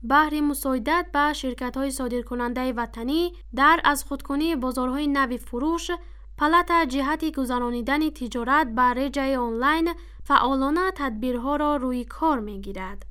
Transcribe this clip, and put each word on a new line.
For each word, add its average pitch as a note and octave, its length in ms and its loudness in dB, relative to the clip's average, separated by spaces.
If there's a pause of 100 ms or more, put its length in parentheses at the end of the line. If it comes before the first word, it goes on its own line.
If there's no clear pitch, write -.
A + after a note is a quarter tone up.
بهر D4+ 380 4
مساعدت C#4+ 720 0
به D4 200 2
شرکت‌های C4 580 -4
صادرکنندهٔ B3 800 -4
وطنی C4 600 -2 (220)
در D4 300 8
از C#4+ 200 0
خودکنی C#4+ 520 -2
بازارهای B3+ 500 -2
نو C4+ 300 0
فروش، C#4+ 540 -4 (480)
پالات E4+ 340 4
جهت D4+ 520 0
گذرانیدن B3+ 880 0
تجارت B3+ 560 0
به A3+ 160 0
رجع C4+ 540 2
آنلاین C4+ 580 2 (300)
فعالانه C#4 680 4
تدبیرها B3+ 640 -2
را D4 200 2
روی B3+ 280 -2
کار D4+ 360 0
می‌گیرد. G3 720 -8